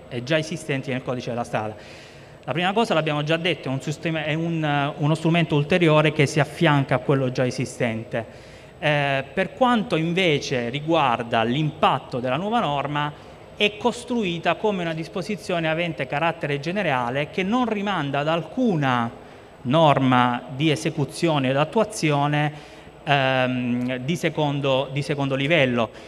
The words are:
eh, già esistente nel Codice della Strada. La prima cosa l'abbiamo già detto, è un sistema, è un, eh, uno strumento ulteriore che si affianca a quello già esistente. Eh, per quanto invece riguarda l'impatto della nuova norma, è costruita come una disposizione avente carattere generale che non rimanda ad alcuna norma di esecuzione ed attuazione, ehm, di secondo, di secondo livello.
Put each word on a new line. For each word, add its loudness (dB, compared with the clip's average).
eh, -6
già 0
esistente -4
nel -4
Codice -6
della -4
Strada. -4
La -6
prima 0
cosa 2
l'abbiamo 0
già 0
detto, -2
è -2
un -2
sistema, -4
è -2
un, -2
eh, 0
uno 2
strumento 2
ulteriore 4
che 4
si 0
affianca 2
a 2
quello 0
già 0
esistente. -4
Eh, 2
per -2
quanto 2
invece 0
riguarda 2
l'impatto 0
della -2
nuova -2
norma, -2
è 2
costruita -2
come -2
una -4
disposizione -4
avente -2
carattere -2
generale -2
che -2
non 0
rimanda -2
ad 0
alcuna 0
norma 4
di 0
esecuzione 0
ed 0
attuazione, 2
ehm, 0
di -2
secondo, 0
di -4
secondo -2
livello. 2